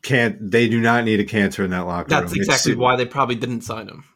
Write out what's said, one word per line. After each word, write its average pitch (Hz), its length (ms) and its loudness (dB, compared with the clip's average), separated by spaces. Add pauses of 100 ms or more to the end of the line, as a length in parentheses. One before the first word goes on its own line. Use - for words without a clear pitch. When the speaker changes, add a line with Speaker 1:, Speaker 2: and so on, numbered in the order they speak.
Speaker 1:
can't. 110 480 0
They 117 180 4
do 117 120 2
not 117 240 2
need 110 160 2
a 104 40 0
cancer 101 400 0
in 92 60 -2
that 92 160 -4
locker 87 220 -4
Speaker 2:
That's 143 240 0
Speaker 1:
room. - 80 -2
It's - 80 0
Speaker 2:
exactly 135 260 2
why 127 220 2
they 123 100 -2
probably 123 300 -2
didn't 120 240 -6
sign 110 280 -10
him. - 160 -20 (120)